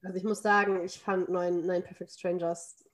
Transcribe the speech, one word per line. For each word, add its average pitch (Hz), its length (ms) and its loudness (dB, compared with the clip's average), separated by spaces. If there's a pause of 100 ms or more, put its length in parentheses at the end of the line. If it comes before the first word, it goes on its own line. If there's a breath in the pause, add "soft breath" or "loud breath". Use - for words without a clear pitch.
Also 185 160 -6
ich 180 60 -6
muss 208 180 -2
sagen, 202 420 4
ich 185 140 -8
fand 185 320 0
Nine, 175 320 2
Nine 180 200 0
Perfect - 320 -12
Strangers 170 720 -4 (100)